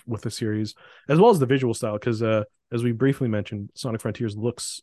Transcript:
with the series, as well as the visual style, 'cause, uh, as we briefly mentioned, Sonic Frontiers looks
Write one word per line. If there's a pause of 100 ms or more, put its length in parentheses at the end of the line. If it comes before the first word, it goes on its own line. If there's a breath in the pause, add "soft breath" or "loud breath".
with
the
series, (340 loud breath)
as
well
as
the
visual
style,
'cause,
uh, (280)
as
we
briefly
mentioned,
Sonic
Frontiers
looks